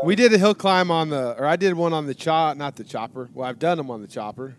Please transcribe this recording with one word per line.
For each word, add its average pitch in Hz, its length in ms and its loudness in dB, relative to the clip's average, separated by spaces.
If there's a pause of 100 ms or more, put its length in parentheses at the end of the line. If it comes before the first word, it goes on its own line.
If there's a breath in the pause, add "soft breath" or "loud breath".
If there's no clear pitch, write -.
we 175 120 2
did 233 180 6
a 214 40 8
hill 202 180 4
climb 185 360 2
on 160 180 0
the, 127 280 -4
or 131 80 -2
I 156 100 2
did 180 180 2
one 170 200 0
on 156 120 -2
the 139 100 -4
cho-, 160 380 0
not 143 220 -8
the 117 80 -16
chopper. 123 500 -10
Well, 131 140 -8
I've 123 120 -10
done 170 200 0
'em 135 120 -8
on 110 100 -10
the 101 60 -14
chopper 120 520 -12